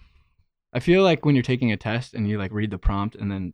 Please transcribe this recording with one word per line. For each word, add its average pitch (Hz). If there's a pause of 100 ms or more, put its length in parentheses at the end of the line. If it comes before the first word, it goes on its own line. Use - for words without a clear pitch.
(280)
<clears throat> -
I 123
feel 185
like 165
when 147
you're 127
taking 123
a 98
test 117
and 107
you, 107
like, 95
read 104
the 98
prompt 101
and 101
then, 95